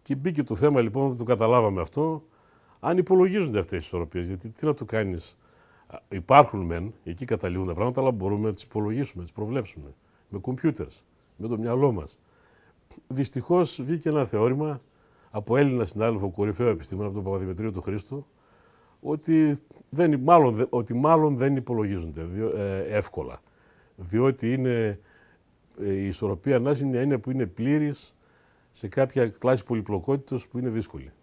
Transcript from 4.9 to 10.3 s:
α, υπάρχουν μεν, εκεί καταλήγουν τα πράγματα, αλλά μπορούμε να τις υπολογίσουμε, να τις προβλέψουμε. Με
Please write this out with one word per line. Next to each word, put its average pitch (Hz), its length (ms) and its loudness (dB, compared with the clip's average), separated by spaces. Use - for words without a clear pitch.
α, - 100 -16
υπάρχουν 107 500 6
μεν, 87 340 -4
εκεί 90 220 -10
καταλήγουν 92 420 -4
τα 85 60 -4
πράγματα, 123 280 -2
αλλά 131 100 4
μπορούμε 104 360 -2
να 107 60 -2
τις - 100 -12
υπολογίσουμε, 110 540 -4
να 87 60 -10
τις 82 100 -16
προβλέψουμε. 104 600 -8
Με 98 100 -8